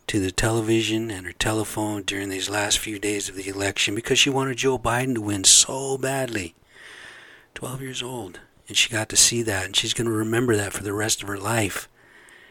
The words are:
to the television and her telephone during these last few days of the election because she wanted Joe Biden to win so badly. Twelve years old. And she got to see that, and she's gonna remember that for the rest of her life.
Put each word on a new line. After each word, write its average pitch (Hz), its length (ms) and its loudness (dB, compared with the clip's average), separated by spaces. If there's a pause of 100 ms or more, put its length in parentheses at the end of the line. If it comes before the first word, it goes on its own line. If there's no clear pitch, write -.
to 110 140 0
the 95 120 0
television 113 800 2
and 90 160 -8
her 85 60 -12
telephone 107 680 -2
during 98 280 -4
these 95 200 -4
last 104 300 0
few 107 180 -8
days 101 320 -2
of 92 60 -12
the 95 120 -10
election 98 460 -2
because 117 240 0
she - 100 6
wanted 135 300 0
Joe 131 220 2
Biden 120 340 0
to 113 80 -2
win 101 220 -2
so 135 560 4
badly. 127 560 -2 (960)
Twelve 131 260 -10
years 131 220 -8
old. 120 380 -8 (280)
And 101 80 -6
she - 140 4
got 110 200 -2
to - 60 -2
see 117 280 6
that, 95 220 0
and 98 100 -4
she's 110 180 0
gonna 117 160 -2
remember 113 460 2
that 98 180 0
for - 80 -6
the 101 120 -4
rest 107 280 -2
of 101 60 -10
her 101 100 -6
life. 104 500 -2 (640)